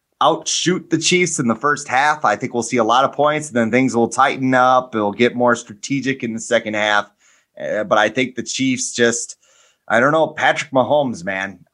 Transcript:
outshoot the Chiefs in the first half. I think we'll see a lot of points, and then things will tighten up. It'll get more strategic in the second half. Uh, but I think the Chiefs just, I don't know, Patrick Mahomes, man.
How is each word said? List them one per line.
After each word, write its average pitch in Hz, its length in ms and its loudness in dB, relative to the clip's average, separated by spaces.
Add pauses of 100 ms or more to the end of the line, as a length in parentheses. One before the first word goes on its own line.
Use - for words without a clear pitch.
(200)
outshoot - 720 0
the 165 80 0
Chiefs 180 420 0
in 123 80 -2
the 113 80 0
first 143 320 -4
half. 147 360 0
I 104 120 2
think 123 180 -6
we'll 120 80 -2
see 123 140 -6
a 113 80 2
lot 120 200 4
of 135 80 0
points, 151 360 0
and 117 80 -6
then 113 160 0
things 123 240 2
will 117 120 2
tighten 131 460 0
up. 127 400 4
It'll 104 180 0
get 117 220 0
more 120 220 2
strategic 131 680 -6
in 113 120 -6
the 113 60 -8
second 107 340 -2
half. 104 360 0 (500)
Uh, 90 240 -4
but 104 140 2
I 107 100 4
think 127 260 -4
the 113 80 -8
Chiefs 127 500 -4
just, 117 440 0 (520)
I 113 120 2
don't 143 120 2
know, 156 160 2
Patrick 151 440 -2
Mahomes, 123 520 0
man. 95 500 -8